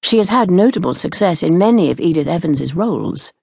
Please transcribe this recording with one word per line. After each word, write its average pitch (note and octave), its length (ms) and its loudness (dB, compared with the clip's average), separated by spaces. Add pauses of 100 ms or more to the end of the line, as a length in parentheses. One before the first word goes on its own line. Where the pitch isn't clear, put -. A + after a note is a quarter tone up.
She - 160 0
has G3+ 100 2
had A3 220 2
notable G3 420 2
success E3+ 500 -2
in E3 140 2
many G3+ 340 4
of - 80 -4
Edith D#3 280 0
Evans's D3 480 -2
roles C3+ 580 -4 (100)